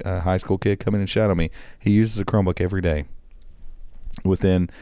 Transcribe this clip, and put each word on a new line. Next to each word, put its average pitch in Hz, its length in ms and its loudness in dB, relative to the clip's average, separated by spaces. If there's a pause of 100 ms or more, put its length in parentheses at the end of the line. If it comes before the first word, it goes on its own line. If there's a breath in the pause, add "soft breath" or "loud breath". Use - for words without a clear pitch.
a 92 160 -2
high 92 160 2
school 98 220 -2
kid 101 220 0
come 104 160 0
in 101 40 0
and 98 80 -2
shadow 107 280 2
me. 87 140 0 (280 loud breath)
He 104 140 2
uses 107 280 4
a 98 60 -2
Chromebook 95 340 2
every 95 220 0
day. 76 220 0 (1200)
Within 92 440 2 (140 soft breath)